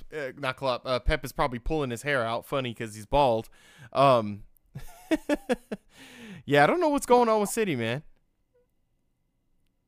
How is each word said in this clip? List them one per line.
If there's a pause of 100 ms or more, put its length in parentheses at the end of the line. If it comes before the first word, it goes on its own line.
(160)
uh, (100)
not
Klopp,
uh,
Pep
is
probably
pulling
his
hair
out.
Funny
'cause
he's
bald. (440)
Um, (680)
<laughs>
yeah,
I
don't
know
what's
going
on
with
City,
man. (1900)